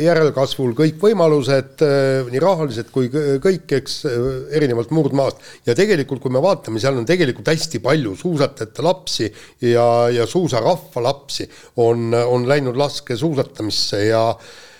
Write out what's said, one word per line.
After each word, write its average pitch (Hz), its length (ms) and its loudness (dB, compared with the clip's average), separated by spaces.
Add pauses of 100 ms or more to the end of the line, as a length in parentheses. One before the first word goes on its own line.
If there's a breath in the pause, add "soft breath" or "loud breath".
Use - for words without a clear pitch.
järelkasvul 139 760 0
kõik 156 240 2
võimalused, 151 800 2
eh, 135 480 2
nii 127 120 -2
rahalised 156 520 -2
kui 127 160 0
kõ-, 139 320 0
kõik, 190 320 0
eks, 131 220 -4 (100)
eh, 123 220 -2 (300)
erinevalt 123 360 0
murdmaast. 139 480 0 (240 loud breath)
Ja - 80 2
tegelikult, 165 480 0
kui 127 120 -2
me 131 80 2
vaatame, 147 400 0
seal 135 160 0
on 113 80 -2
tegelikult 147 440 0
hästi 151 320 -2
palju 127 360 0
suusatajate 139 680 -4
lapsi 175 460 -2 (300 loud breath)
ja, 120 260 4 (220)
ja 120 160 0
suusarahva 151 760 -2
lapsi - 480 -6 (280 loud breath)
on, 117 360 2
on 120 360 2
läinud 135 280 0
laskesuusatamisse 127 1300 -4
ja 113 240 2 (500 loud breath)